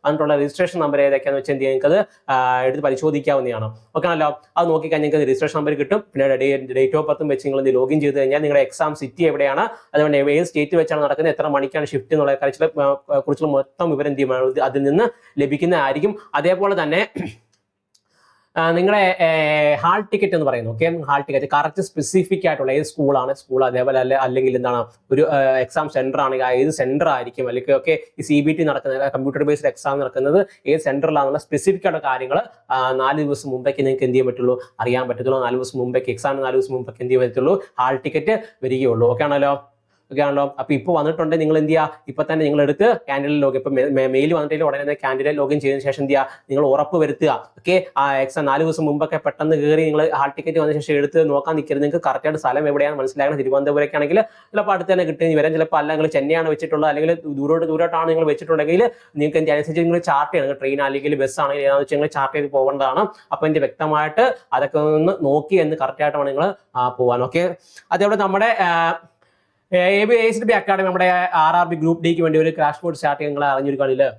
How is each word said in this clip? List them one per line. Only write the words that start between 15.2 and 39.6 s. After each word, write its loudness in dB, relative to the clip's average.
ലഭിക്കുന്നതായിരിക്കും. 0
അതേപോലെ 0
തന്നെ, -2
ആ, 0
നിങ്ങളുടെ, 2
ഏ, 2
ഹാൾ 0
ടിക്കറ്റ് -2
എന്ന് 0
പറയുന്നത്, -2
ഓക്കെ, -2
ഹാൾ 0
ടിക്കറ്റ് -2
കറക്റ്റ് -2
സ്പെസിഫിക് -2
ആയിട്ടുള്ള -2
ഏത് 0
സ്കൂളാണ്, 0
സ്കൂൾ -2
അതേപോലെ 0
അല്ല, 0
അല്ലെങ്കിൽ 0
എന്താണ് 0
ഒരു, 2
ആ, 2
എക്സാം -2
സെന്റർ -2
ആണെങ്കിൽ 0
ആ 0
ഏത് 2
സെന്റർ 0
ആയിരിക്കും, -4
അല്ലെങ്കിൽ, -2
ഓക്കെ, 0
ഈ -10
സി 2
ബി 2
ടി -2
നടക്കുന്നത്, -2
കമ്പ്യൂട്ടർ -2
ബേസ്ഡ് 0
എക്സാം -4
നടക്കുന്നത് 0
ഏത് 2
സെന്ററിലാണെന്നുള്ള 0
സ്പെസിഫിക് -2
ആയിട്ടുള്ള -2
കാര്യങ്ങൾ, -2
ആ, 0
നാല് 0
ദിവസം -4
മുമ്പേക്ക് -4
നിങ്ങൾക്ക് 0
എന്ത് 0
ചെയ്യാൻ 4
പറ്റുള്ളൂ, 0
അറിയാൻ 0
പറ്റത്തുള്ളൂ. -2
നാല് -2
ദിവസം -6
മുമ്പേക്ക്, -2
എക്സാമിന് -4
നാല് -4
ദിവസം 0
മുമ്പേക്ക് -8
എന്ത് -4
ചെയ്യാൻ 2
പറ്റത്തുള്ളൂ, 0
ഹാൾ 2
ടിക്കറ്റ് -2
വരികയുള്ളൂ. 2
ഓക്കെ 0
ആണല്ലോ? 0